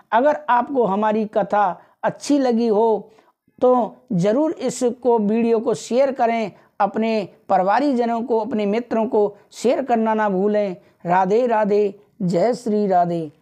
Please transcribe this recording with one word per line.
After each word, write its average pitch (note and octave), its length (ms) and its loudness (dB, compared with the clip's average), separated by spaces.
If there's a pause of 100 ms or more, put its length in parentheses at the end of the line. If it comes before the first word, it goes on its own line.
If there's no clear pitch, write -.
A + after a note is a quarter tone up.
(120)
अगर C#4+ 260 2 (120)
आपको A#3+ 340 0
हमारी G#3+ 420 0
कथा G3+ 560 -2 (220)
अच्छी C#4 360 0
लगी A#3+ 280 0
हो A3 420 0 (520)
तो B3 340 2 (180)
ज़रूर A3 380 2
इसको, A#3+ 680 -2
वीडियो A3+ 400 0
को A#3 140 -2
शेयर B3+ 380 -2
करें, A3+ 400 -2 (280)
अपने A3 500 -2 (200)
परिवारीजनों A#3 720 0
को, A#3 180 -2
अपने G#3+ 260 -4
मित्रों A3 400 -2
को G#3 300 0 (160)
शेयर C#4 300 0
करना A3 320 0
ना G#3+ 160 0
भूलें। G3 460 0 (300)
राधे F#3+ 420 2
राधे, G#3 520 0 (220)
जय F#3 320 0
श्री G#3 340 -2
राधे। F3 440 0 (100)